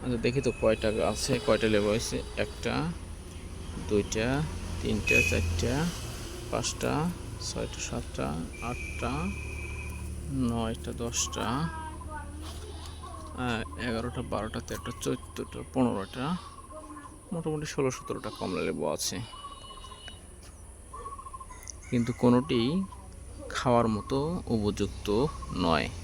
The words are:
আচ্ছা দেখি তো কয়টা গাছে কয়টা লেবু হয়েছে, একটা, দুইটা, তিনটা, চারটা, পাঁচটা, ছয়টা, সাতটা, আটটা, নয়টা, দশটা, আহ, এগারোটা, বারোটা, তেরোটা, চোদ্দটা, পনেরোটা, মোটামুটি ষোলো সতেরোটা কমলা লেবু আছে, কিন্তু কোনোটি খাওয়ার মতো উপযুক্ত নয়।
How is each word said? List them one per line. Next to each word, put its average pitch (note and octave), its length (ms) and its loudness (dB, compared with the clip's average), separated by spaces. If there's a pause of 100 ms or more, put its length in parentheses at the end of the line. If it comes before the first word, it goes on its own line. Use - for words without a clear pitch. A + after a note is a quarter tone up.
আচ্ছা B2 220 2
দেখি B2+ 220 4
তো A2+ 40 6 (100)
কয়টা A2 280 6 (100)
গাছে G#2 340 4 (140)
কয়টা A2 260 6
লেবু G#2 200 6
হয়েছে, A2+ 240 0 (260)
একটা, A#2 300 -2 (1160)
দুইটা, G#2+ 380 4 (520)
তিনটা, G#2+ 380 6 (120)
চারটা, A#2 460 4 (760)
পাঁচটা, A#2 420 2 (540)
ছয়টা, A#2 400 -4
সাতটা, - 400 -4 (420)
আটটা, A#2+ 420 -4 (1400)
নয়টা, A#2 420 -2 (120)
দশটা, - 440 -2 (2000)
আহ, A#2 180 0 (260)
এগারোটা, A#2+ 340 -2 (120)
বারোটা, A2 340 -2
তেরোটা, A2 240 -6 (120)
চোদ্দটা, B2 560 -4 (140)
পনেরোটা, A#2+ 520 2 (1080)
মোটামুটি D#3 400 -2
ষোলো C3+ 220 4
সতেরোটা G#2+ 420 -6
কমলা F#2 300 0
লেবু D2+ 160 0 (120)
আছে, - 220 -2 (2750)
কিন্তু A#2+ 220 2 (120)
কোনোটি B2 360 6 (960)
খাওয়ার A#2+ 400 6
মতো C3+ 220 0 (380)
উপযুক্ত G#2 520 2 (580)
নয়। D2+ 220 6 (160)